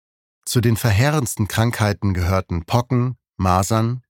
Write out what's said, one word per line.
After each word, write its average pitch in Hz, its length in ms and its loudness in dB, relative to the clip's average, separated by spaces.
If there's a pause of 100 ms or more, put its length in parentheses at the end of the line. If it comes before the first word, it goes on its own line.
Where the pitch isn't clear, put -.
(440)
Zu - 160 -2
den 110 160 2
verheerendsten 120 680 0
Krankheiten 104 680 0
gehörten 87 520 -2
Pocken, 123 520 -2 (200)
Masern, 113 720 0